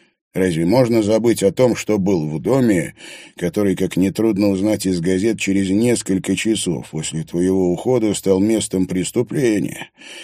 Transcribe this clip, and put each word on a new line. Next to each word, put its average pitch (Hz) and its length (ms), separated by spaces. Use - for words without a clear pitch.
Разве 85 320
можно 113 380
забыть 110 400
о 98 80
том, 123 240
что 107 240
был 90 280
в 76 120
доме, 107 560
который, 95 380
как 90 220
нетрудно 101 520
узнать 98 380
из 92 120
газет, 95 400
через 98 300
несколько 98 680
часов 90 540
после 78 340
твоего 92 480
ухода 107 440
стал 95 240
местом 98 480
преступления 107 1040